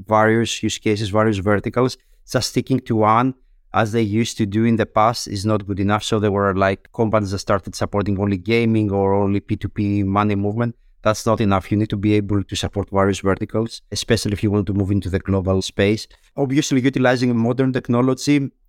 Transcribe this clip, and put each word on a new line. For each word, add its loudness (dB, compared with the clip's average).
various 2
use -4
cases, -2
various 2
verticals. 0
Just -4
sticking -2
to -4
one, 2
as 0
they 0
used -2
to 0
do 0
in 4
the 0
past, 0
is -6
not -2
good -6
enough. 0
So -2
there 2
were, 0
like, -2
companies 0
that -4
started -4
supporting -2
only 0
gaming 2
or 2
only 0
P -4
two -6
P -2
money 0
movement. -2
That's -2
not 2
enough. 0
You 2
need 0
to -2
be 2
able 0
to -10
support -4
various 2
verticals, -2
especially -2
if -4
you 2
want 0
to -2
move 0
into -2
the -2
global 0
space. 0
Obviously, 0
utilizing 2
modern 0
technology. 0